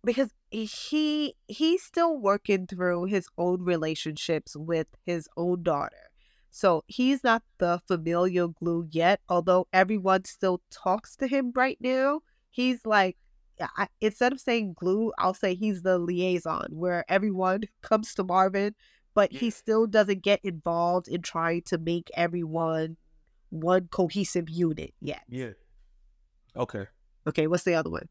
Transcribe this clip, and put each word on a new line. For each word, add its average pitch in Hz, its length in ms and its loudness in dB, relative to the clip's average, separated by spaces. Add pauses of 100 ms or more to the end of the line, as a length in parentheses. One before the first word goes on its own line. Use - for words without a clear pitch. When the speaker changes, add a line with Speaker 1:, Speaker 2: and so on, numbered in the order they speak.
Speaker 1:
because 233 260 2 (200)
he, 302 840 -2 (140)
he's 320 340 0
still 339 360 0
working 196 480 0
through 175 400 -2
his 196 200 0 (120)
own 180 240 0
relationships 160 960 -4
with 160 300 -2 (180)
his 170 320 -4
own 175 260 0
daughter. 156 340 -2 (540)
So 180 360 2
he's 254 380 0
not 233 180 4 (160)
the 175 280 0
familial 175 640 2
glue 170 420 -4
yet, 165 380 2
although 180 440 2
everyone 190 520 2
still 185 460 -2
talks - 460 -4
to 269 100 -4
him 254 280 -2
right 254 260 0
now. 262 400 0 (300)
He's 247 360 -2
like, 196 300 2 (600)
I, 202 120 -4 (120)
instead 226 320 0
of 269 80 -10
saying 220 380 -2
glue, 202 400 0
I'll 185 160 0
say 185 200 -2
he's 190 280 -2
the 185 160 2
liaison 175 720 -2
where 175 380 -2
everyone 190 540 2 (100)
<laughs> - 100 -20
comes 214 320 0
to 196 100 -2
Marvin, 190 500 2 (400)
but 208 180 4
he - 140 -4
Speaker 2:
Yeah. 220 60 -2
Speaker 1:
still 220 340 2
doesn't 202 360 4
get 202 220 4
involved 170 640 0
in 170 140 -4
trying 170 400 -2
to - 160 -4
make 170 360 -4
everyone 165 840 -2 (540)
one 175 380 2
cohesive 175 600 -2
unit 165 520 -2
yet. - 280 -10
Speaker 2:
Yeah. 123 220 -10 (1040)
Okay. 113 320 -4 (400)
Speaker 1:
Okay, 156 220 0
what's 170 160 0
the 175 100 2
other 160 160 -2
one? - 200 -8